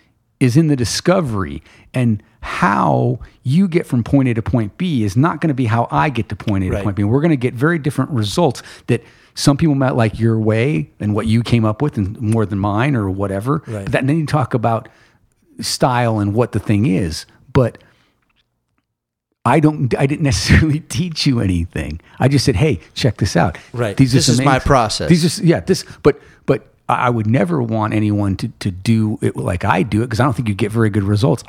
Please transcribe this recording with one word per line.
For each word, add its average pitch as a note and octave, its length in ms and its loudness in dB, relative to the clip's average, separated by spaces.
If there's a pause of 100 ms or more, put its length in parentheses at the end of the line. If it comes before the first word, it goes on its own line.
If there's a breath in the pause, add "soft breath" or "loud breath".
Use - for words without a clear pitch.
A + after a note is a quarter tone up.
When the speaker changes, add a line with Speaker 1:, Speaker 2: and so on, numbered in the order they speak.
(400 soft breath)
Speaker 1:
is B2 180 2
in E3 100 4
the D3 80 2
discovery, A#2 880 -2 (300 soft breath)
and A#2 280 0 (200 soft breath)
how C#3+ 760 0 (260 soft breath)
you E3+ 260 2
get E3+ 180 -2
from A#2+ 160 0
point C3+ 240 2
A A#2+ 60 0
to A2 80 -2
point A2 360 -4
B D#3+ 260 -2
is G2 120 -2
not D#3 260 0
gonna D#3+ 120 0
be B2+ 120 -2
how A#2 240 0
I D3+ 200 0
get A#2 200 -4
to G2 60 -8
point F#2+ 300 -2
A - 20 -2
to F2 80 -2
Speaker 2:
Right. G2 80 -4
Speaker 1:
point G2+ 140 -4
B. G#2+ 80 0
We're B2 160 2
gonna D#3+ 160 2
get B2 160 -2
very D3+ 260 0
different C3 320 -4
results B2+ 500 0 (260 loud breath)
that A#2 140 0 (340 soft breath)
some C#3 220 2
people D3+ 160 2
might C3+ 220 0
like A2+ 240 0
your A2+ 200 2
way A#2 600 0
and G#2 160 -2
what G#2 100 -2
you A#2 160 2
came A#2 240 2
up G#2+ 160 -2
with D3 160 -2
and G#2 240 -4
more G#2+ 240 0
than G2 140 -4
mine G#2+ 360 0
or G#2 140 -2
whatever. G2+ 560 -4
Speaker 2:
Right. G#2+ 200 -8
Speaker 1:
But G2 80 -4
that, C#3 140 0
then D3+ 120 2
you D#3 80 -2
talk D3+ 260 -2
about A2+ 360 -2 (720 soft breath)
style A#2+ 600 0
and G2+ 160 0
what A#2 160 2
the G#2+ 80 -2
thing G#2 260 0
is. A#2 400 -2 (260 soft breath)
But A#2+ 280 2 (1700 soft breath)
I C3 140 4
don't, D3 380 2
I C#3+ 80 2
didn't D3 180 -2
necessarily D3 560 2
<laughs> - 100 -14
teach E3 360 -4
you B2+ 140 2
anything. E2+ 600 -4 (200 loud breath)
I A#2 80 4
just C#3 180 2
said, B2+ 100 2
"Hey, A#2+ 240 0 (140 loud breath)
check - 240 -2
this - 180 -2
out." E3 220 2 (160)
Speaker 2:
Right. A2+ 240 -4
Speaker 1:
These C3 160 4
are C#3 40 4
Speaker 2:
This D#3+ 100 2
Speaker 1:
some B2 60 2
Speaker 2:
is B2 80 2
my C3+ 140 4
Speaker 1:
inks. B2+ 100 -2
Speaker 2:
process. B2+ 440 2
Speaker 1:
These E3 140 4
are F3 40 2
s-, - 140 -2
yeah, E3 200 4
this, - 220 -2 (180 loud breath)
but, - 200 2 (240 soft breath)
but - 220 -2 (200)
I, B2 200 0
I - 20 4
would A2+ 180 0
never D#3+ 340 0
want A2 320 -2
anyone G#2 440 0
to, A#2+ 100 -6 (120)
to G#2 120 -4
do G#2+ 500 0
it A2 140 -2
like F#2+ 300 -4
I E3 180 0
do G#2+ 180 -2
it B2 80 -4
'cause A2+ 120 -2
I - 20 4
don't C#3 100 2
think A#2 140 -4
you G#2 80 -2
get - 160 -4
very A2+ 180 2
good G2+ 140 0
results. G#2 460 0